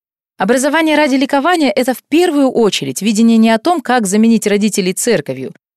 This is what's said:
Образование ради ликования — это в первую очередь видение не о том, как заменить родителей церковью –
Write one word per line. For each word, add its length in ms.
Образование 600
ради 180
ликования — 600
это 180
в 100
первую 460
очередь 520
видение 360
не 140
о 60
том, 220
как 260
заменить 400
родителей 460
церковью – 640